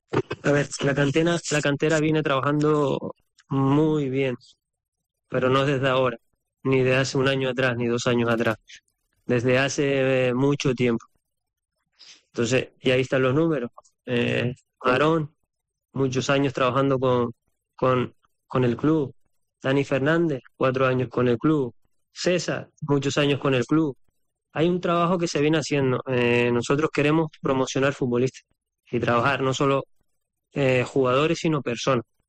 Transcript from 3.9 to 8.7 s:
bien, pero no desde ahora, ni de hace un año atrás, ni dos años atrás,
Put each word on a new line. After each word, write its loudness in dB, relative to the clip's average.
bien, -2
pero 0
no 2
desde 0
ahora, 0
ni 2
de 2
hace 0
un 2
año -2
atrás, -2
ni -2
dos -2
años 2
atrás, 0